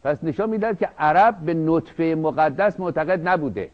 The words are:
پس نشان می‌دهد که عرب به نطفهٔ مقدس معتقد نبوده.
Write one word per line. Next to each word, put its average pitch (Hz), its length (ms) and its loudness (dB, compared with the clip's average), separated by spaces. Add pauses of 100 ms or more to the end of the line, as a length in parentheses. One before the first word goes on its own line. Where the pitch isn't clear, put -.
پس 147 220 -2
نشان 190 260 -2
می‌دهد 220 280 -2
که 196 100 -2 (100)
عرب 190 380 4
به 170 180 -4
نطفهٔ 165 600 0
مقدس 156 680 0
معتقد 165 480 -2
نبوده. 135 460 -2